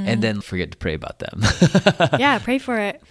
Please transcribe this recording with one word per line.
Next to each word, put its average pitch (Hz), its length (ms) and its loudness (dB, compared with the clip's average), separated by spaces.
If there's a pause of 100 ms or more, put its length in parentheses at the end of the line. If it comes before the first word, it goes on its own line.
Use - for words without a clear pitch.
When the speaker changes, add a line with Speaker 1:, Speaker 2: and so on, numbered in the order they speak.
Speaker 1:
and 110 160 0
then 107 180 -2
forget 90 300 -6
to - 60 -18
pray 80 180 -4
about - 240 -10
them. - 240 -8 (680)
<laughs> 151 80 2
Speaker 2:
Yeah, 269 180 2
pray 254 200 -2
for 247 200 -4
it. 202 320 -6